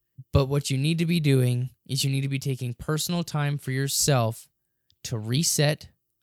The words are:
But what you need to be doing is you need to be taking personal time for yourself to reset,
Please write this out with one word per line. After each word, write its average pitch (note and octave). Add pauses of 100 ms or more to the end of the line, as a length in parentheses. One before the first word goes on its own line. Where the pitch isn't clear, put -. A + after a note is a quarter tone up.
(320)
But C#3
what C#3+
you C3+
need D#3
to E3+
be F3
doing B2+ (160)
is C3
you C#3
need C3+
to C#3
be C3+
taking B2+
personal E3+
time D3
for -
yourself C3 (560)
to A#2
reset, C#3+ (340)